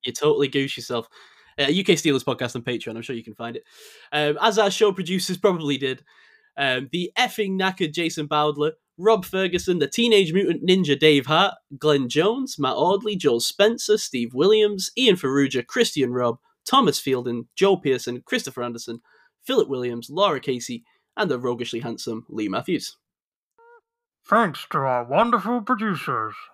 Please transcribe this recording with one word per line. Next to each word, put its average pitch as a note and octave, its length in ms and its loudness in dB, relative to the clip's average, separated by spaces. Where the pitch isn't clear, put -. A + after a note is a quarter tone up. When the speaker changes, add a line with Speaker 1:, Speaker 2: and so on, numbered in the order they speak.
Speaker 1:
you B2 120 -8
totally C#3+ 340 2
goose C#3 300 -2
yourself. A#2+ 300 -6
Uh, C#3 100 2
U F#3 160 0
K F#3+ 80 4
Steelers D3 320 2
Podcast B2 320 -4
on A#2 60 -8
Patreon, A#2 340 -6
I'm A#2 60 -10
sure B2+ 140 -10
you A2+ 80 -10
can G#2+ 100 -18
find A#2 220 -12
it. - 80 -14
Um, D3+ 280 0
as G#3 180 2
our G3+ 120 4
show G3+ 220 2
producers F#3 440 -4
probably D#3+ 400 0
did, C3 260 -4
um, C3+ 340 -2
the F3+ 280 -4
effing G3+ 420 -2
knackered F#3 320 -2
Jason E3 360 -4
Bowdler, D3+ 440 0
Rob G3 300 2
Ferguson, F3+ 520 -2
the C#3+ 100 0
Teenage G#3+ 440 4
Mutant F3+ 340 0
Ninja E3+ 320 4
Dave C#3+ 280 6
Hart, E3+ 280 2
Glenn C3+ 320 2
Jones, G#3+ 500 0
Matt C3+ 180 0
Audley, G3+ 380 0
Joel B2+ 260 2
Spencer, G#3+ 580 2
Steve A#2+ 340 -4
Williams, G3+ 640 2
Ian A#3+ 200 4
Ferrugia, C3+ 500 0
Christian C#3+ 460 0
Robb, B2 260 -2
Thomas A#3 340 4
Fielding, B2 560 -4
Joe G3 220 4
Pearson, B2+ 480 -4
Christopher C3 380 -6
Anderson, A#2 380 -8
Philip B3+ 240 0
Williams, B2 420 -6
Laura E3 300 0
Casey, A#2+ 420 -6
and G3 140 -2
the B2+ 80 0
roguishly A#2+ 420 -4
handsome A2+ 480 -8
Lee G#2 200 -6
Matthews. B2 480 -4
Speaker 2:
Thanks G#3 440 2
to D#3 60 -2
our B2+ 260 0
wonderful A3 580 0
producers. E3+ 720 -2